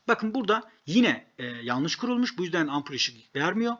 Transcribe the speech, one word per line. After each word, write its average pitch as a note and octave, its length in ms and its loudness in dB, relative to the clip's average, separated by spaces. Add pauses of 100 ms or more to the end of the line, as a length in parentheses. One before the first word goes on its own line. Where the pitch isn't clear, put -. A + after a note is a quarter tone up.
Bakın A3 260 0
burada A3 380 0 (140)
yine, F3 400 4 (120)
e, B2+ 80 -8
yanlış B2 500 -2
kurulmuş. B3 420 -2
Bu F3+ 60 -2
yüzden E3 240 0
ampul C#3+ 280 -4
ışık A#2+ 400 -4
vermiyor. G#3+ 440 0